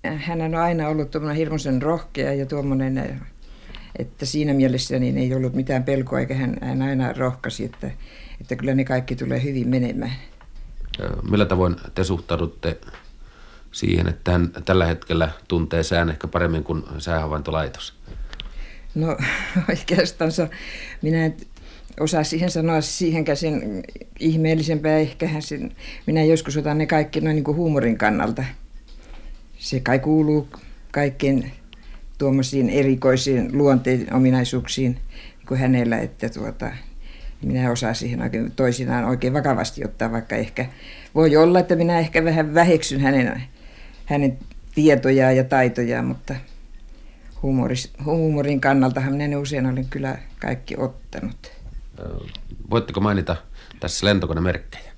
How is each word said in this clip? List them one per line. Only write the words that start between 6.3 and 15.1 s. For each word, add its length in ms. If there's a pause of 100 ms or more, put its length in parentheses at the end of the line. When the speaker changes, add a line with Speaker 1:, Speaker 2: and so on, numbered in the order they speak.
Speaker 1:
hän, 280
hän 200
aina 300
rohkasi, 520
että, 260 (500)
että 160
kyllä 180
ne 100
kaikki 320
tulee 260
hyvin 260
menemään. 440 (880)
Speaker 2:
Ö, 160 (140)
millä 160
tavoin 300 (180)
te 100
suhtaudutte 760 (920)
siihen, 360
että 240
hän 200 (120)
tällä 220
hetkellä 440 (180)